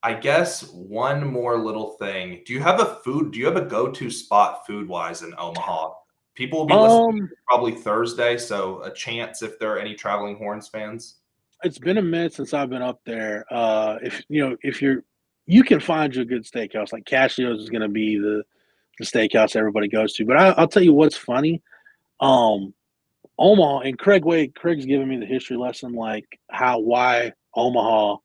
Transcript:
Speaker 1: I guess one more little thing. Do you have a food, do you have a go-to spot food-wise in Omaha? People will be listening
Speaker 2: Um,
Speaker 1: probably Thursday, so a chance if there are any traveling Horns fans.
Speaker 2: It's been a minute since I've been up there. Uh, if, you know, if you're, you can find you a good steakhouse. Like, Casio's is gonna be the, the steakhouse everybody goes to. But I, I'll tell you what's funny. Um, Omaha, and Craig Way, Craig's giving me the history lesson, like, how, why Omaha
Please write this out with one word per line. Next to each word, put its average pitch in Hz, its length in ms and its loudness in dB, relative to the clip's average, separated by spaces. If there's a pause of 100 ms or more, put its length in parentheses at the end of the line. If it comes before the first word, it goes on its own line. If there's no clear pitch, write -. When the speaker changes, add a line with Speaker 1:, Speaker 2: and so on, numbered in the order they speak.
Speaker 1:
I 113 100 -2
guess 147 580 -2
one 117 540 -4
more 123 320 -2
little 110 400 -6
thing. 92 480 -10
Do 120 80 -10
you 131 60 -6
have 175 200 2
a - 240 0
food, 143 280 -4
do 110 80 -12
you 127 60 -2
have 180 100 0
a 185 100 -2
go-to 120 460 -4
spot - 560 0
food-wise 87 560 -8
in 82 140 -16
Omaha? 85 560 -8 (420)
People 135 240 -6
will 156 80 -2
be 175 80 6
listening 220 480 6
Speaker 2:
Um, 180 60 -8 (180)
Speaker 1:
probably 123 260 2
Thursday, 117 640 -2
so 95 460 -6
a 95 80 -12
chance - 500 -10
if 110 160 -10
there 110 160 -4
are 98 60 -4
any 104 160 -10
traveling 104 420 -6
Horns 107 300 -10
fans. 110 480 -12 (480)
Speaker 2:
It's 170 160 -6
been 175 180 -2
a 208 60 0
minute 170 300 -2
since - 200 -10
I've 139 160 -4
been 127 140 -8
up 123 220 -8
there. 110 460 -8
Uh, 110 520 0
if, - 260 -10
you 147 180 0
know, 131 140 -4
if 135 200 -6
you're, 135 220 0 (440)
you 214 160 8
can - 160 6
find 156 360 0
you 127 60 -4
a 123 40 -2
good 120 200 -4
steakhouse. 107 480 -6
Like, 110 120 -14
Casio's 127 560 0
is 110 80 -14
gonna 110 200 -4
be 107 280 0
the, 104 260 -2 (560)
the 107 60 -10
steakhouse 110 500 2
everybody 107 320 0
goes 110 260 -2
to. 110 120 -4
But 127 120 4
I, 190 120 8
I'll 165 180 4
tell 185 160 4
you 170 100 8
what's 147 240 6
funny. 151 440 -2 (600)
Um, 107 520 2 (680)
Omaha, 170 400 6
and 131 200 -6
Craig 190 260 4
Way, 160 220 2
Craig's 147 380 -4
giving 135 220 0
me 131 100 -4
the 113 80 -8
history 127 320 -6
lesson, 123 360 -8
like, 110 460 -8 (120)
how, 127 280 0
why 120 540 0 (220)
Omaha 110 680 2